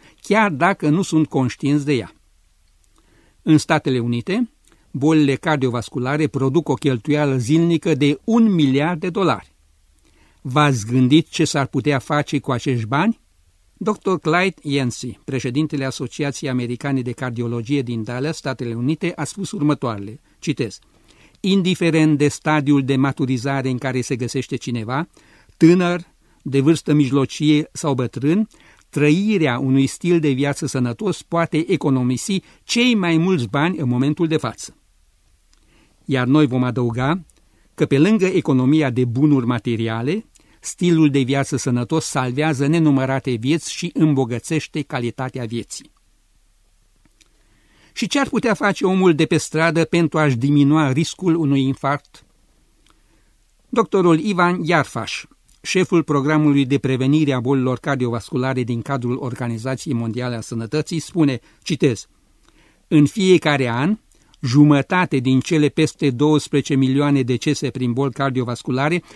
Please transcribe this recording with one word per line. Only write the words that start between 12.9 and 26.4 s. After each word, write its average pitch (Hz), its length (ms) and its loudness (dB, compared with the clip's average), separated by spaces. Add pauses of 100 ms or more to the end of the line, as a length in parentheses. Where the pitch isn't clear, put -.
Doctor 196 460 -4
Clyde 175 420 -2
Yancey, 131 640 -4
președintele 135 600 -4
Asociației 139 640 -8
Americane 127 520 -4
de 123 100 -6
Cardiologie 120 680 -4
din 117 220 -6
Dallas, 127 340 -6
Statele 120 360 -8
Unite, 151 420 -4
a 156 80 -8
spus 185 280 -10
următoarele, 123 720 -4 (180)
citez: 120 400 -6 (640)
„Indiferent 165 720 2
de 147 100 2
stadiul 143 560 0
de 135 120 0
maturizare 131 760 -2
în 127 80 -4
care 127 240 -4
se 131 140 -4
găsește 123 400 -6
cineva, 120 520 -6 (500)
tânăr, 175 460 4 (380)